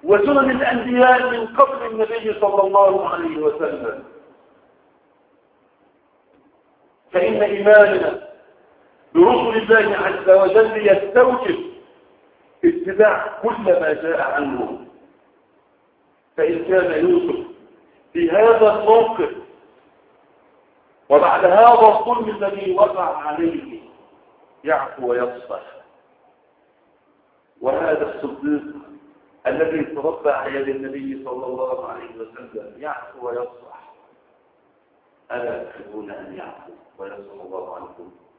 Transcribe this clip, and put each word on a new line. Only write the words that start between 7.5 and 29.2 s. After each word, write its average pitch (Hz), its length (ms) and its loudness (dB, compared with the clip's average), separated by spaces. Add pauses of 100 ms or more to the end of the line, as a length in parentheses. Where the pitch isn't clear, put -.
برسل 220 580 4
الله 208 240 4
عز 190 340 -2
وجل 208 560 4
يستوجب 202 840 0 (920)
اتباع 202 800 0
كل 226 220 -4
ما 175 280 2
جاء 156 280 -4
عنه. - 680 -6 (1500)
فإن 165 280 -2
كان 170 420 0
يوسف - 400 0 (680)
في 170 180 -2
هذا 214 500 4
الموقف 226 500 2 (1800)
وبعد - 360 4
هذا 220 420 8
الظلم 214 500 0
الذي 196 380 -6
وقع 185 420 0
عليه 151 640 -8 (840)
يعفو 135 460 -4
ويصفح، 123 520 -6 (2000)
وهذا 147 540 -4
الصديق 143 480 -6 (880)